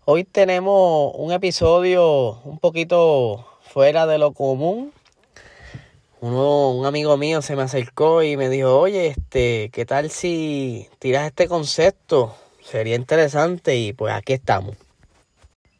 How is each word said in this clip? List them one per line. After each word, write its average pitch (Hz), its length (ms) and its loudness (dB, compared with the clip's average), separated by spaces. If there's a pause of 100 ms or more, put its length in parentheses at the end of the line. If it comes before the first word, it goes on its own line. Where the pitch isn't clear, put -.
Hoy 165 180 2
tenemos 185 880 2
un 151 160 -6
episodio 170 1120 2
un 147 180 -16
poquito 160 880 0 (140)
fuera 151 460 2
de 156 100 2
lo 147 160 2
común. 165 600 -4 (1300)
Uno, 135 500 0
un 127 160 -2
amigo 147 320 0
mío 151 240 -2
se 147 120 -8
me 131 100 -2
acercó 147 580 0
y 147 160 -2
me 131 100 -2
dijo, 131 320 2
"Oye, 185 280 0
este, 120 640 -4
¿qué 120 140 -8
tal 147 240 -4
si 147 800 -6 (120)
tiras 135 260 -2
este 165 220 0
concepto? 156 840 0 (300)
Sería 113 320 -4
interesante", 151 800 0
y 107 160 -4
pues 107 220 -4
aquí 107 180 -6
estamos. 104 420 -2 (1040)